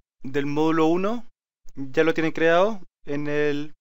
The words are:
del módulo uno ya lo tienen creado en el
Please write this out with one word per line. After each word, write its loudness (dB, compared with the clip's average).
del -4
módulo 2
uno 0
ya 0
lo 2
tienen 0
creado 2
en -4
el -2